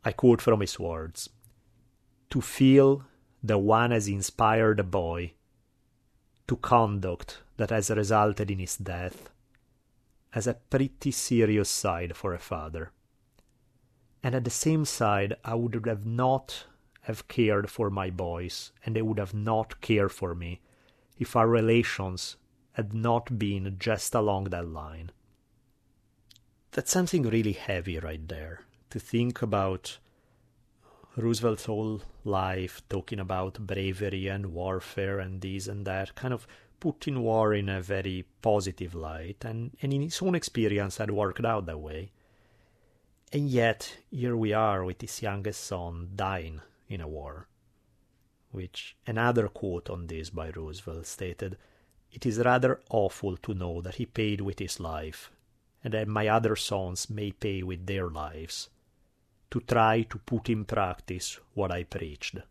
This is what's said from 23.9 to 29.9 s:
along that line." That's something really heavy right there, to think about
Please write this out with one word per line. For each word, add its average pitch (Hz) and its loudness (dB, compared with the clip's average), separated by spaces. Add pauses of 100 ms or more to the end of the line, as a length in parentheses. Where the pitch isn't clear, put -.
along 101 2
that 87 -4
line." 80 -10 (1600)
That's - -4
something 180 2
really 107 4
heavy 90 -4
right 78 -8
there, 80 -12 (260)
to 110 -6
think 120 0
about 98 -2 (1160)